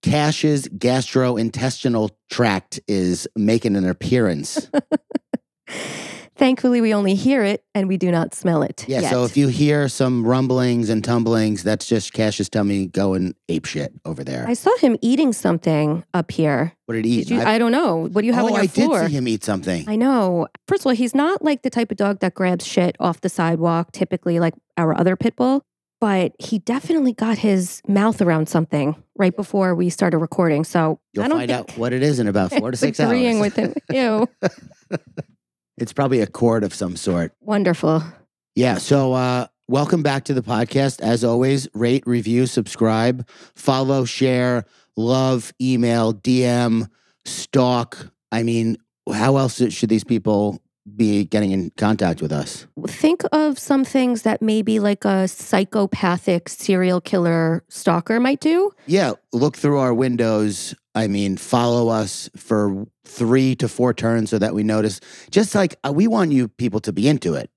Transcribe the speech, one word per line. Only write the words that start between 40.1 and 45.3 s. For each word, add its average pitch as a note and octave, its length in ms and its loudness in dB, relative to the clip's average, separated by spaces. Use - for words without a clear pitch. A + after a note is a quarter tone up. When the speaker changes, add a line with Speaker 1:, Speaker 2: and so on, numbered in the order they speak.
Speaker 1:
to C#3+ 100 -2
the B2+ 80 -2
podcast. B2 580 0
As A2+ 220 0
always, C3 500 2
rate, A#2+ 320 0
review, A#2+ 400 2
subscribe, A#2 840 0
follow, C3+ 500 0
share, B2 600 0
love, B2+ 640 0